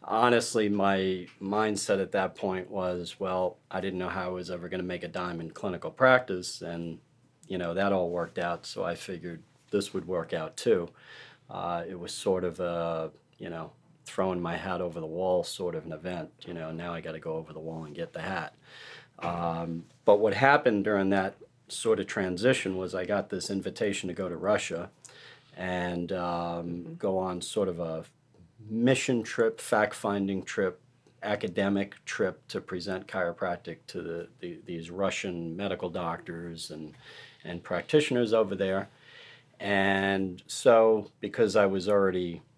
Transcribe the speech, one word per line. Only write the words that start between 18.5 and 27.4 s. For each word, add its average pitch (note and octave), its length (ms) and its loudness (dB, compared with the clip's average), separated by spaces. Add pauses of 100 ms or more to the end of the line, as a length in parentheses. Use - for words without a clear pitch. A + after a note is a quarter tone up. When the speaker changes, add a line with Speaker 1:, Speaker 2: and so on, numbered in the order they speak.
Speaker 1:
Um, E2+ 680 -2 (220)
but G#2 120 8
what G#2 140 4
happened B2 520 6
during G2 260 2
that G2 240 2 (340)
sort A2 320 0
of F#2 60 -2
transition F#2+ 720 2
was F#2 160 -4
I F#2 100 -2
got F#2+ 240 0
this F#2 220 -4
invitation G2 580 -2
to E2+ 60 -4
go F#2 160 -4
to F2 60 -6
Russia F2 520 0 (680)
and, F2 580 -2
um, F2 540 -4
Speaker 2:
Mm-hmm. F2 280 -8
Speaker 1:
go G2 240 0
on F2+ 240 -2